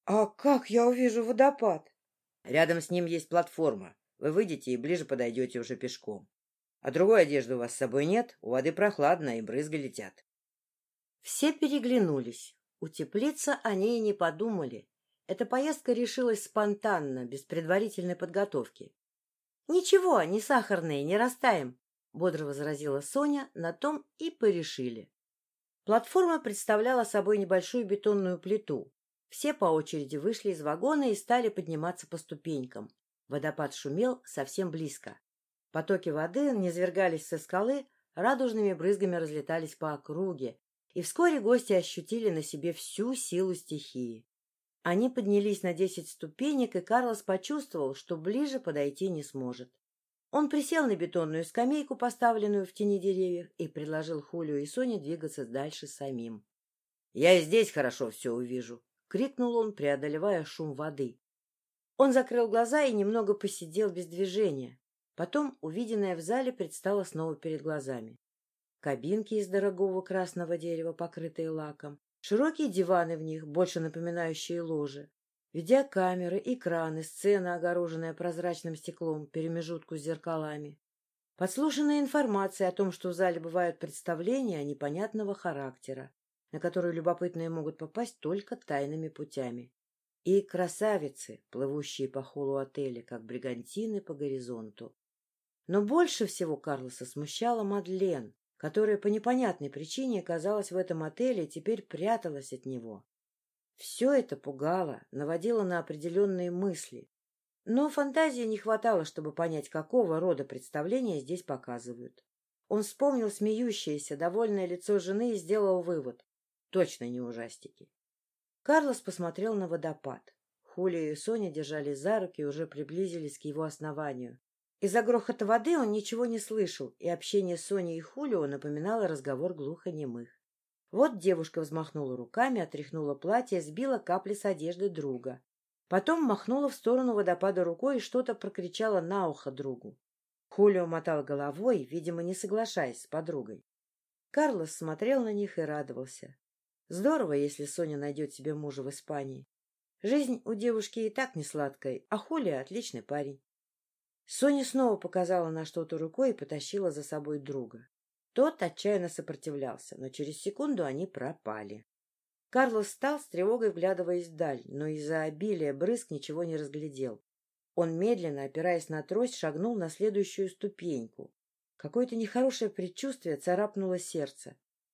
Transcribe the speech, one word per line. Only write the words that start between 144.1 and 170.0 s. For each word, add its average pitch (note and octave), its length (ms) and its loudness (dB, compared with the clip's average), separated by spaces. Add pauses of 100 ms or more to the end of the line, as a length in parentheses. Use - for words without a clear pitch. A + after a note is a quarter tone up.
Карлос A#3 420 2
смотрел G#3+ 500 0
на A3 100 -2
них G3+ 260 -2
и E3 40 2
радовался. C3+ 760 -8 (520)
Здорово, G3+ 440 2
если C#3+ 320 0
Соня D3+ 320 -4
найдет C#3+ 360 -4
себе D3 220 -6
мужа C#3+ 300 -6
в C3+ 60 -6
Испании. C3+ 580 -8 (540)
Жизнь B3+ 420 2
у A3+ 100 -2
девушки A3 460 -2
и A3 100 0
так B3+ 240 -4
не D#3 80 -4
сладкая, C#3 680 -4
а G#3+ 60 -2
Хулио G#3 440 0
отличный C#3 420 -8
парень. C#3 400 -6 (800)
Соня C#4 400 4
снова B3+ 320 4
показала F3+ 540 0
на D#3+ 140 -4
что-то D#3+ 340 -4
рукой D#3+ 320 0
и - 40 2
потащила D#3+ 580 -4
за C#3+ 100 -8
собой D3 380 -6
друга. B2+ 480 -10 (460)
Тот D4 280 4
отчаянно F3+ 460 0
сопротивлялся, C#3+ 920 -8
но C3 120 -8
через D3+ 300 -8
секунду G3+ 440 -2
они C#3 220 -4
пропали. G#2+ 800 -8 (640)
Карлос A#3 360 2
встал C#4+ 320 -2
с - 80 -14
тревогой, G#3 440 2
вглядываясь F3 580 0
вдаль, D#3 380 -4
но C#3+ 200 -6
из-за D#3 380 -2
обилия D#3 500 -2
брызг F#3 360 0
ничего D#3+ 340 -6
не D#3+ 120 -4
разглядел. C#3 640 -6 (540)
Он E3 240 2
медленно, E3+ 460 0
опираясь D#3+ 440 0
на D#3 140 -4
трость, A#3+ 340 0
шагнул E3+ 380 -2
на F3+ 140 -2
следующую G3 600 0